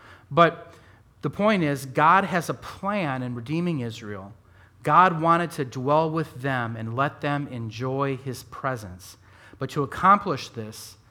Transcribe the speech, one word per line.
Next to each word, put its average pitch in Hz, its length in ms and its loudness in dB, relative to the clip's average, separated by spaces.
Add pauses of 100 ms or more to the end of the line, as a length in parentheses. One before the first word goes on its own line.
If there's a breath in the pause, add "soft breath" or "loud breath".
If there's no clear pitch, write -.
(300 loud breath)
but 165 440 4 (460 loud breath)
the 147 100 -4
point 202 320 2
is, 143 240 -2
God 156 380 6
has 175 240 -2
a 156 60 -2
plan 175 680 -6
in 123 140 -6
redeeming 156 440 -2
Israel. 107 520 -10 (500 soft breath)
God 165 380 6
wanted 170 320 4
to 151 120 -4
dwell 143 460 2
with 156 300 -6
them 123 340 -2
and 113 220 -6
let 143 240 -2
them 143 280 -2
enjoy 127 680 -4
his 123 280 -10
presence. 107 720 -10 (400 loud breath)
But 135 120 -8
to 143 140 -2
accomplish 185 640 2
this, - 480 -14 (140 soft breath)